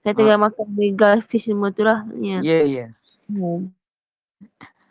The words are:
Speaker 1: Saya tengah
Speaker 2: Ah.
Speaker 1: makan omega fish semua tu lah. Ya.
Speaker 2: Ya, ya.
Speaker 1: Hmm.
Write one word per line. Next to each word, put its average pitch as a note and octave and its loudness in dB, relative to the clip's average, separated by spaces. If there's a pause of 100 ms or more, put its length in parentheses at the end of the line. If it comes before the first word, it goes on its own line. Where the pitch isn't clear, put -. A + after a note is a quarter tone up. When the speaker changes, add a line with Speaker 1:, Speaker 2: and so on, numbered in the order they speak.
Speaker 1:
Saya G#3 -4
tengah G#3+ 4
Speaker 2:
Ah. G#3 2
Speaker 1:
makan G#3+ -4
omega G3+ 2 (140)
fish A3+ -4
semua G3+ -2
tu G#3 -4
lah. A3 0 (100)
Ya. G3 -6
Speaker 2:
Ya, D#3+ 2
ya. C3 -2 (400)
Speaker 1:
Hmm. F#3 -6 (1200)